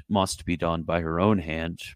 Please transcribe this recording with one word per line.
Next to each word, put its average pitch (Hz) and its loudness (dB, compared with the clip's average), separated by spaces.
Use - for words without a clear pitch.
must 95 0
be 87 0
done 85 0
by 82 0
her 82 0
own 104 6
hand, 80 -4